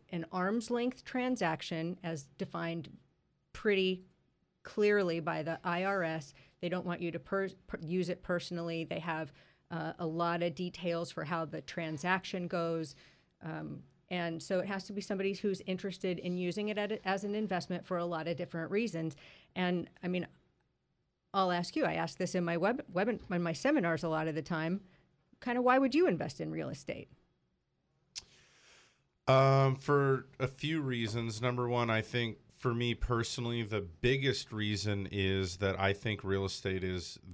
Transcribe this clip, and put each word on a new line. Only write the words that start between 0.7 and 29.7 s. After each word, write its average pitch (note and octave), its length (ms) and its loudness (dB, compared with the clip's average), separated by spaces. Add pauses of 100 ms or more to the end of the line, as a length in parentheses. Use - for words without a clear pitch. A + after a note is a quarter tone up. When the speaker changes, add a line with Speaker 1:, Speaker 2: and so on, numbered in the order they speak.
Speaker 1:
length A#3+ 360 -2
transaction F3+ 960 -2
as E3 220 -6 (100)
defined E3+ 540 -6 (640)
pretty F#3 500 2 (580)
clearly G#3 580 4
by D#3+ 220 0
the D#3+ 220 -2
I F3+ 200 0
R G3 180 2
S. D#3+ 320 -4 (260)
They F3 100 -2
don't F3+ 160 -2
want E3+ 160 -2
you E3+ 80 0
to E3 80 -4
per-, G3 320 -2 (160)
per-, - 160 -8
use E3+ 260 0
it F3 140 -6
personally. E3+ 640 -2
They E3 140 -4
have, D#3+ 360 -4 (360)
uh, E3 280 -4
a F3 80 -2
lot E3+ 360 0
of E3+ 120 0
details F3 560 -4
for D#3+ 120 -6
how E3 220 -2
the D#3 160 -8
transaction F3 880 -2
goes. E3 480 -2 (480)
Um, D#3 380 -8 (260)
and E3+ 340 -4
so F#3 180 0
it F#3+ 60 -2
has G3 180 -4
to G#3 100 -12
be G3+ 80 -6
somebody G3 320 -2
who's F#3+ 320 -2
interested F#3 540 -4
in F3+ 180 -2
using F3+ 320 -2
it G#3 80 -4
at, G#3 260 -2
as F#3+ 180 0
an G3+ 120 -2
investment F#3 500 -2
for F3+ 140 -2
a E3+ 80 0
lot D#3+ 220 -2
of E3+ 100 -2
different E3 320 -6
reasons. E3 440 -2 (400)
And, F3+ 360 0 (120)
I F3+ 60 -2
mean, F3+ 180 -2 (1080)
I'll F#3+ 180 4
ask F3 240 0
you, D#4 80 2
I E3 100 2
ask E3 220 -2
this F3+ 180 -2
in F3+ 120 2
my E3+ 100 2
web-, G#3+ 340 2
web-, G3+ 300 0 (100)
in F3 120 0
my E3 100 0
seminars E3+ 500 2
a E3+ 60 0
lot D#3 180 0
of D#3+ 80 -2
the D#3 60 -2
time, E3 400 -2 (640)
kinda B3 180 0
why B3 160 8
would C4+ 180 4
you E4+ 120 6
invest - 340 0
in D#3 100 -4
real D#3 200 -4
estate? - 400 -10 (2250)
Speaker 2:
Um, C3+ 480 8